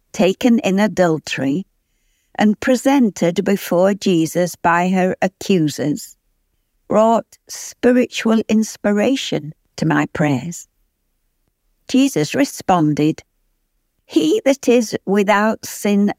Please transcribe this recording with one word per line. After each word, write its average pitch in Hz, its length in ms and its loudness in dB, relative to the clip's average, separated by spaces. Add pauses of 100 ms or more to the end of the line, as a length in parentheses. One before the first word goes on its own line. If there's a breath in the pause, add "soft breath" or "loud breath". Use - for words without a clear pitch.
(120)
taken 214 460 2
in 190 200 0
adultery 165 840 -2 (720)
and 208 260 0
presented 233 840 0
before 190 520 0
Jesus 170 600 0
by 175 360 2
her 185 320 0
accusers 151 960 -2 (720)
brought 220 500 2 (100)
spiritual - 1000 0
inspiration 208 1040 -2 (220)
to 156 100 -2
my 147 260 0
prayers. 147 560 -4 (1200)
Jesus 254 460 0
responded, 156 880 0 (840)
"He 320 400 0
that 269 240 0
is 240 260 2 (120)
without 202 580 0
sin 202 540 -2